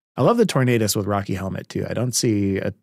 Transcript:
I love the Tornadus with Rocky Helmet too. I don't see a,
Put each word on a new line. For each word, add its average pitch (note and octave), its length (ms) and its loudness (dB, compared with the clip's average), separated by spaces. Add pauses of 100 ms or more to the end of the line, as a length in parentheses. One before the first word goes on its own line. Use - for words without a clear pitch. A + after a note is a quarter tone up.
(160)
I - 60 0
love A#3 140 4
the A#3 100 4
Tornadus B2 500 2
with G2+ 100 -2
Rocky G2 280 -2
Helmet F#2 340 -6
too. F#2+ 220 -6
I - 20 -6
don't A#2 220 -4
see G2+ 440 0
a, G#2 140 -4 (100)